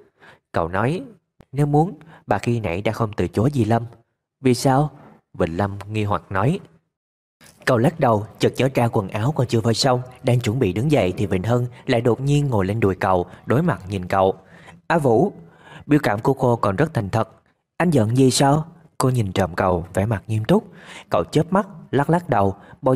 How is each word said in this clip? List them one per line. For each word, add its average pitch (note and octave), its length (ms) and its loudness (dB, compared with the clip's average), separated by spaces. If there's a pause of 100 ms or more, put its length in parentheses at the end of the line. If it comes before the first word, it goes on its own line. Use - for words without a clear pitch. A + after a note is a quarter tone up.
(520)
Cậu E2 160 -2
nói, A#2+ 340 -2 (500)
"Nếu C#3+ 140 0
muốn, D3+ 320 0 (280)
bà - 120 -2
khi A#2+ 220 -2
nãy F#2 220 -4
đã G#2+ 100 -2
không A2 200 -4
từ F2+ 160 -2
chối A2 260 0
dì A#2+ 100 2
Lâm." A#2 200 0 (560)
"Vì C3 140 2
sao?" C#3 360 2 (480)
Vịnh E2+ 180 -2
Lâm G2 220 -2 (100)
nghi G#2+ 160 -4
hoặc G2+ 180 -2 (100)
nói. B2+ 280 0 (1040)
Cậu C3 140 2
lắc D#3+ 220 0
đầu, A2 260 2 (120)
chợt A2+ 180 0
nhớ B2 180 0
ra A#2+ 140 2
quần G#2 200 -2
áo A2 240 -4
còn B2+ 140 -2
chưa A2+ 140 0
phơi A2+ 140 0
xong, B2+ 280 0 (200)
đang B2 180 2
chuẩn A#2 180 -2
bị G2+ 140 2
đứng A#2 180 -2
dậy F#2+ 260 2
thì G#2 100 -2
Vịnh F#2 160 -2
Hân B2 240 0 (200)
lại A#2+ 140 0
đột A#2+ 200 0
nhiên C#3+ 280 0
ngồi G#2 180 0
lên G#2+ 140 -4
đùi G2 140 2
cậu, F#2 320 0 (200)
đối C3 160 2
mặt C3+ 260 -2
nhìn F#2+ 180 -6
cậu. F#2+ 280 2 (520)
"A E3 120 2
Vũ." C3+ 340 2 (540)
Biểu C#3+ 160 4
cảm G#2 180 0
của C3+ 140 0
cô B2 220 2
còn G2+ 200 -2
rất D#3 180 -2
thành G2+ 160 -4
thật. A2 180 0 (480)
"Anh F3 140 2
giận A#2+ 260 2
gì C3 140 6
sao?" C#3+ 360 2 (320)
Cô C3 120 2
nhìn A2+ 220 -2
trộm F2 220 -2
cậu, F2+ 400 0
vẻ F#2+ 120 0
mặt A2+ 200 -4
nghiêm A2 180 -2
túc. F#3 200 2 (460)
Cậu F2 140 0
chớp E3 280 -2
mắt, G3 160 0 (220)
lắc C#3 200 0
lắc F3 180 0
đầu, G2+ 280 2 (260)
bộ C3 140 2